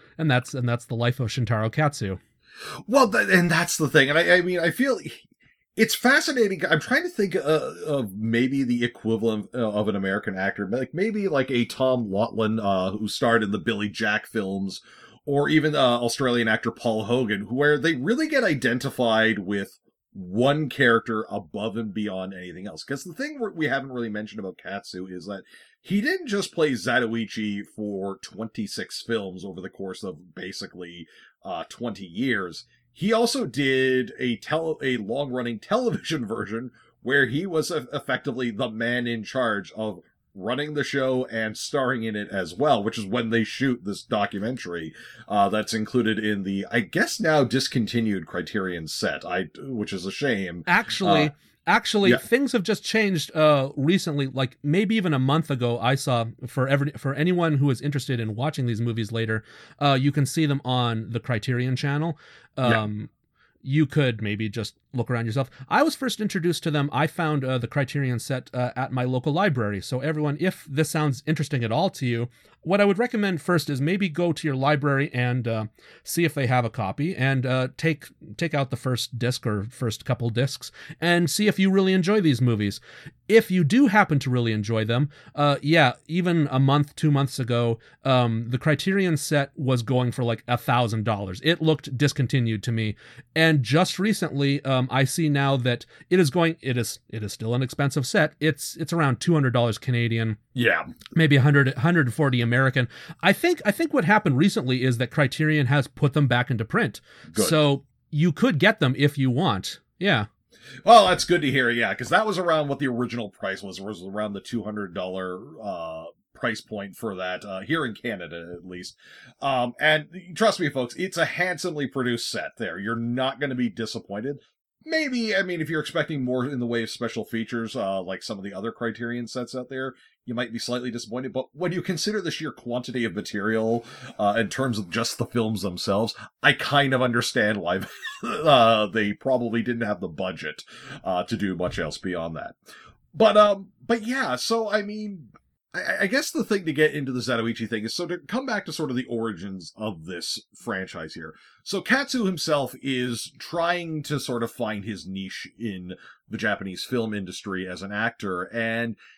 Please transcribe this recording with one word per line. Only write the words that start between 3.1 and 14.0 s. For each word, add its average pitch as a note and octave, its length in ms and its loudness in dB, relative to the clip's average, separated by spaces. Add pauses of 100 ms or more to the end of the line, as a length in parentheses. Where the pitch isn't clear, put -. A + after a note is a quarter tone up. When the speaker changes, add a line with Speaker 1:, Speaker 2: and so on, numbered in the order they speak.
Speaker 2:
th-, G#3 180 2
and F3 220 6
that's E3+ 240 2
the D3+ 140 0
thing. C#3 200 6
And D3 80 4
I, F3 200 6
I F3+ 40 4
mean, F3+ 180 0
I E3 120 2
feel B3+ 260 0 (800)
it's - 200 4
fascinating. B3 720 2
I'm D#3+ 140 4
trying C#4+ 240 0
to F4 60 -6
think, G3 260 0
uh, D3+ 360 2 (140)
of C3+ 300 -2
maybe A#2+ 480 2
the A#2+ 220 2
equivalent, A2 680 0
uh, A#2 180 0
of G#2 180 0
an G2+ 80 0
American G2 400 -2
actor, F#2+ 340 -2
like, B2+ 220 -4
maybe, G3+ 340 -2
like, C#3 240 0
a A#2+ 140 2
Tom B2+ 440 0
Laughlin, A2 520 0
uh, F#2+ 300 0
who G2+ 180 -4
starred A#2 340 2
in G2 80 -2
the G#2 60 0
Billy G#2 320 -2
Jack G#2+ 360 -2